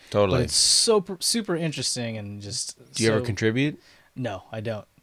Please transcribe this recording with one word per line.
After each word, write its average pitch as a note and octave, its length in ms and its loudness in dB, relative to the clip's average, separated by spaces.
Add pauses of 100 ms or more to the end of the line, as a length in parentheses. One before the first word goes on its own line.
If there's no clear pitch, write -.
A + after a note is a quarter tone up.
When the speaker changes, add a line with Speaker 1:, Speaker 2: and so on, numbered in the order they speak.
Speaker 1:
Totally. F#2+ 300 4
Speaker 2:
But D2+ 60 0
it's - 100 -4
super, G3+ 680 4
super G#3 340 -2
interesting B2+ 640 -4
and G2+ 240 -10
just - 360 -8 (160)
Speaker 1:
Do A2 100 0
you A2+ 60 6
ever A2 100 4
Speaker 2:
so - 60 -2
Speaker 1:
contribute? A#2 540 0 (360)
Speaker 2:
No, G#2+ 360 -6
I A2+ 80 -8
don't. G#2+ 260 -8 (180)